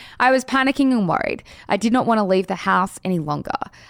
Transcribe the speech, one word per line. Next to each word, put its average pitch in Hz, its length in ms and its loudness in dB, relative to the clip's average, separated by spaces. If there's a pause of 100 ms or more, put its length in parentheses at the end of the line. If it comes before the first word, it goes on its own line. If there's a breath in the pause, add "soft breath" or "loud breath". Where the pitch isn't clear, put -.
(220 loud breath)
"I 254 100 4
was 262 140 2
panicking 269 480 0
and 214 120 2
worried. - 380 -2 (240 loud breath)
I - 80 0
did 214 160 0
not 247 140 2
want 226 140 2
to 208 40 2
leave 190 240 0
the 185 80 -4
house 190 480 -2
any 180 160 -2
longer. 147 400 -6 (300 loud breath)